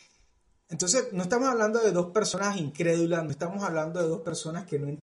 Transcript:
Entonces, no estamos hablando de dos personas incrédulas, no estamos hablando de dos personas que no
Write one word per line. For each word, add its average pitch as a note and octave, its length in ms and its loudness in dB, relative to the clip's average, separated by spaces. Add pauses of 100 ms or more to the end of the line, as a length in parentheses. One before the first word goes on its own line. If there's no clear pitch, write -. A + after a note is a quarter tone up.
(680)
Entonces, F3+ 420 0
no F#3 120 -2
estamos B3 260 2
hablando A3+ 300 2
de G#3+ 120 4
dos F3 200 0
personas G3 460 0
incrédulas, E3+ 680 0
no D#3 60 -4
estamos F3 340 -4
hablando E3 380 -2
de E3 60 2
dos E3 140 -2
personas E3 440 -6
que D3 140 -4
no C#3+ 260 -6